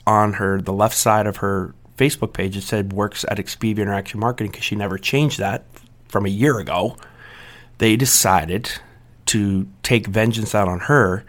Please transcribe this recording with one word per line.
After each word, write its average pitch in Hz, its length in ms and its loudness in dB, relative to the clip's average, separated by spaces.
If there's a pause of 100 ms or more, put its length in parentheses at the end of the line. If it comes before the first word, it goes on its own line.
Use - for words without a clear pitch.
on 107 280 4
her, 98 260 0
the 95 100 -4
left 104 240 2
side 107 320 2
of 101 100 -4
her 98 380 -2 (220)
Facebook 131 340 0
page, 98 240 -4
it 98 80 -8
said, 98 300 -4
"Works 101 340 -4
at 104 100 -2
Expedia 107 420 -4
Interaction 101 420 -4
Marketing," 113 320 -4
'cause - 100 -12
she 104 140 -4
never 98 200 -4
changed 139 420 0
that 101 260 -4 (420)
from 101 180 0
a 98 40 0
year 117 280 2
ago, 95 380 -4 (840)
they 110 180 4
decided 95 760 2 (540)
to 98 420 0 (160)
take 117 240 2
vengeance 110 480 0
out 101 140 2
on 90 100 -4 (120)
her. 101 380 4